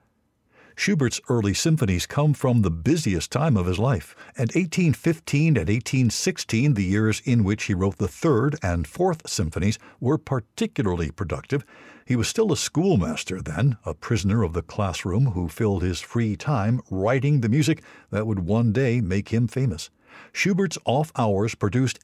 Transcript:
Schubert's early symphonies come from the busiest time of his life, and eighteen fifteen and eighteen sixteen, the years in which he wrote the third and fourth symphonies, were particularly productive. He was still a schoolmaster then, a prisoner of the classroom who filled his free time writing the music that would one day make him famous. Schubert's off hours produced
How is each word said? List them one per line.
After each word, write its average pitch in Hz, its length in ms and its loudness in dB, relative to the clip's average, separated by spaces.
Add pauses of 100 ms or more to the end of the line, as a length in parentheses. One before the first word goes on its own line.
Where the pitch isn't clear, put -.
(800)
Schubert's 147 480 0
early 110 240 2
symphonies 95 540 0
come 147 260 2
from 120 300 2
the 90 80 2
busiest 92 580 0
time 143 260 2
of 90 120 2
his 90 100 0
life, 107 380 -2 (200)
and 117 200 -2
eighteen 170 380 2
fifteen 160 640 0
and 80 140 0
eighteen 123 400 0
sixteen, 143 640 0
the 101 100 0
years 104 400 0
in 120 200 2
which 101 220 0
he 101 100 -2
wrote 95 240 -2
the 98 80 0
third 143 560 0
and 85 240 -2
fourth 175 420 -4
symphonies, 107 480 -2 (220)
were 139 180 0
particularly 107 920 -4
productive. 82 520 -6 (400)
He 123 120 0
was 110 120 0
still 220 240 0
a 139 60 0
schoolmaster 135 840 0
then, 101 420 0
a 80 80 -4
prisoner 101 480 0
of 82 120 0
the 82 100 -4
classroom 101 640 -2
who 90 220 -2
filled 98 340 0
his 90 180 -2
free 113 340 -2
time 123 540 0
writing 127 520 2
the 113 80 0
music 156 340 2 (260)
that 107 160 -2
would 107 140 -2
one 107 320 2
day 123 300 0
make 98 280 -2
him 117 180 2
famous. 117 440 -4 (420)
Schubert's 185 520 0
off 143 300 0
hours 107 380 0
produced 120 500 0